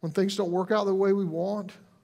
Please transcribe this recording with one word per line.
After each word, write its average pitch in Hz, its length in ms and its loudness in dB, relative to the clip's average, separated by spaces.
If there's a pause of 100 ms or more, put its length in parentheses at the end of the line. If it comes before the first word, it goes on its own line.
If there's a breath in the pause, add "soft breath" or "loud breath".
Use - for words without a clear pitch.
when 165 100 -4
things 196 240 0
don't 190 160 -2
work 185 200 0
out 214 140 2
the 196 80 2
way 196 200 4
we 202 100 0
want? 185 480 -4 (320)